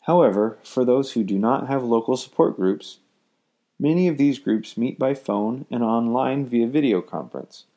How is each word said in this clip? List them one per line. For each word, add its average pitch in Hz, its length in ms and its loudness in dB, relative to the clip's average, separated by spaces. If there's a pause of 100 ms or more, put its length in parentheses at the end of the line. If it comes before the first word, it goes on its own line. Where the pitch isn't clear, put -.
However, 113 600 2
for - 240 -2
those 135 280 2
who 113 100 0
do 98 160 0
not 117 280 0
have 135 160 -2
local 117 320 0
support - 400 -2
groups, - 440 -2 (800)
many 170 280 2
of 151 120 -2
these 143 180 4
groups - 400 -4
meet 123 220 -4
by 131 160 0
phone 110 560 -4
and 120 100 -4
online 117 640 0
via 117 220 2
video 127 340 2
conference. - 640 -12 (120)